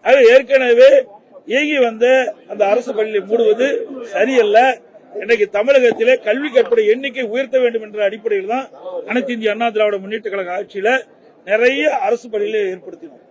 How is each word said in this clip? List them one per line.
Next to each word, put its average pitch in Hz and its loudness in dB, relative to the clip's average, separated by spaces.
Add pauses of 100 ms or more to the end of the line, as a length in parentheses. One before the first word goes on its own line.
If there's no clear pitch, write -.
ஆகவே 262 4 (120)
ஏற்கனவே 262 6 (600)
இயங்கி 294 0 (100)
வந்த 226 -2 (460)
அந்த 208 -2 (100)
அரசு 240 -2
பள்ளியை 214 -2
மூடுவது 226 2 (460)
சரியல்ல. 214 2 (640)
இன்னைக்கு 208 0 (100)
தமிழகத்திலே 240 2 (140)
கல்வி 269 -2
கற்பனை 233 2
எண்ணிக்கை 254 -4
உயர்த்த 269 -4
வேண்டும் 226 -2
என்ற 214 -12
அடிப்படையில் 208 -4
தான் 262 -6 (420)
அனைத்து 247 -4
இந்திய 220 -2
அண்ணா 233 -2
திராவிட 208 0
முன்னேற்ற 214 -10
கழக 185 -8
ஆட்சியில 196 -6 (640)
நிறைய 247 0 (240)
அரசு 233 -4
பள்ளிகளை 214 -4
ஏற்படுத்தினோம். 165 -16